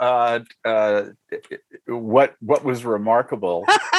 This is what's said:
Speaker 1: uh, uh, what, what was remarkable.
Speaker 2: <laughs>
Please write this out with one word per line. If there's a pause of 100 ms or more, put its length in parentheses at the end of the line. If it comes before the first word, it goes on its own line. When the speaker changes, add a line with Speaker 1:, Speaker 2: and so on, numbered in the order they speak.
Speaker 1:
uh, (240)
uh, (840)
what,
what
was
remarkable.
Speaker 2:
<laughs> (220)